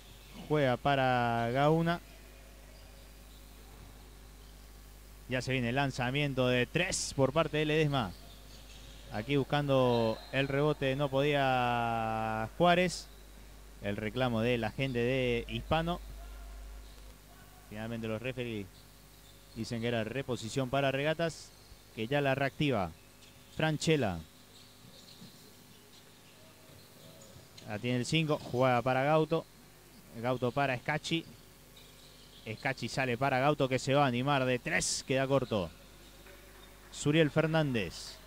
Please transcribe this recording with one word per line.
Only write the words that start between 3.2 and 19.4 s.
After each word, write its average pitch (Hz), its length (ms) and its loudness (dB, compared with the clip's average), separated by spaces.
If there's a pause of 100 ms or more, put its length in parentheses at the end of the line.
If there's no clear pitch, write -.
Ya 127 140 0
se 131 100 -2
viene 123 180 2
el 123 60 0
lanzamiento 135 720 0
de 123 180 4
tres - 500 -2
por 135 160 4
parte 156 240 0
de 156 80 2
Ledesma. 147 480 2 (1000)
Aquí 113 240 -2
buscando 127 840 4 (140)
el 135 160 0
rebote 139 480 2
no 143 120 0
podía 120 1500 2
Juárez. 175 500 4 (760)
El 101 140 -2
reclamo 113 440 0
de 120 160 2
la 110 140 -2
gente 135 280 -2
de 120 500 2
Hispano. 165 520 -2 (1700)
Finalmente 113 400 -6
los 110 140 -4
referees 120 440 -6 (880)